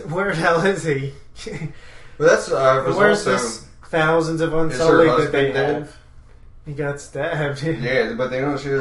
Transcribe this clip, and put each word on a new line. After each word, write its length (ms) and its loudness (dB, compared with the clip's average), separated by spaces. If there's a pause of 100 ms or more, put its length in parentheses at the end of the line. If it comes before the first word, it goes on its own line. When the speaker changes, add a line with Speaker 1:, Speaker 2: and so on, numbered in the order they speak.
Speaker 1:
where 280 -2
the 60 -4
hell 260 2
is 200 0
he? 260 -2 (340)
<laughs> 280 -10 (440)
Speaker 2:
But 120 4
that's, 200 2
uh, 380 2
was 80 0
Speaker 1:
Where's 320 2
Speaker 2:
also, 60 2
Speaker 1:
this 340 -4 (200)
thousands 520 0
of 120 0
Speaker 2:
is 40 0
her 80 4 (400)
Speaker 1:
Unsullied 60 6 (180)
that 60 -8
they 180 2
Speaker 2:
husband 20 -4
dead? 280 0
Speaker 1:
have? 160 -16 (680)
He 80 -12
got 280 -6
stabbed. 640 -6
<laughs> 180 -4
Speaker 2:
Yeah, 320 0
but 160 -4
they 100 -4
don't 180 -2
show 240 -4